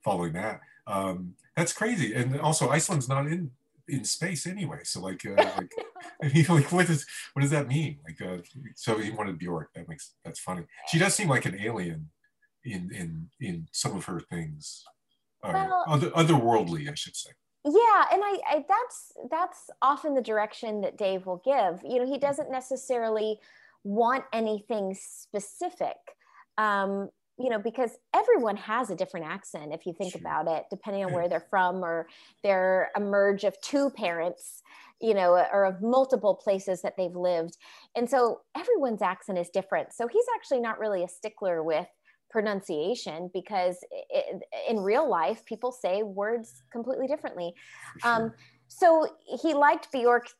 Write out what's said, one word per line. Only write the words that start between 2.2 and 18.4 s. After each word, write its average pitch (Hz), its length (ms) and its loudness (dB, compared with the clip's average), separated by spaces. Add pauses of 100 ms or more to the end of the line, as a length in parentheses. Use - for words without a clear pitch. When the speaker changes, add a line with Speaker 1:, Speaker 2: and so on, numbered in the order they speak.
Speaker 1:
also, 147 300 2
Iceland's 151 400 0
not 135 160 0
in, 160 260 -4 (360)
in 135 160 -4
space 165 420 -4
anyway. 180 380 -6
So, - 180 -6
like, - 240 -10
uh, - 100 -6
Speaker 2:
<laughs> - 220 4
Speaker 1:
like, - 140 -6 (260)
<laughs> - 260 -12
I 151 40 2
mean, 147 220 6
like, 160 220 6
what 175 160 6
does, 160 180 0 (280)
what 139 80 0
does 143 100 2
that 147 160 0
mean? 147 380 -2
Like, - 160 -16
uh, 90 200 -8 (340)
so 113 220 -2
he 107 140 -4
wanted 98 280 -6
Bjork. 85 360 -8
That - 140 -14
makes, - 240 -16 (100)
that's 160 160 -14
funny. - 240 -8 (260)
She 160 100 4
does 190 160 4
seem 208 140 0
like 127 160 2
an 98 140 -6
alien 85 500 -6 (540)
in, 95 300 -8
in, 82 360 -8 (100)
in 85 320 -6
some - 240 -4
of 90 100 -6
her 90 140 -6
things. 85 640 -10 (600)
Uh, - 100 -6
Speaker 2:
Well 370 340 0
Speaker 1:
other, 151 240 2
otherworldly, 143 800 4
I 147 60 -10
should - 200 -12
say. - 160 -12 (360)
Speaker 2:
Yeah, 392 460 8
and 381 100 4
I, 403 140 -2 (100)